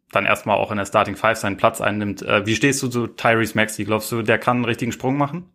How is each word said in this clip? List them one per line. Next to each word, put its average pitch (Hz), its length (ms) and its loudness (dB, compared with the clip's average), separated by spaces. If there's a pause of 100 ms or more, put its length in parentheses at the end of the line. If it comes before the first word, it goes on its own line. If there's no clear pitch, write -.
(120)
dann 101 140 2
erstmal 104 320 2
auch 104 140 -2
in 104 60 -2
der 98 80 -2
Starting 101 300 2
Five 110 220 2
seinen 101 200 -4
Platz - 220 2
einnimmt. 104 440 -2
Äh, 101 220 2
wie 110 100 0
stehst 139 280 2
du 131 40 -2
zu 117 200 -2
Tyrese 113 480 2
Maxey? 110 300 0
Glaubst 107 260 -2
du, 117 100 -2
der 113 160 2
kann 123 200 0
einen 120 80 -2
richtigen 117 260 -2
Sprung 131 260 -2
machen? 147 380 -4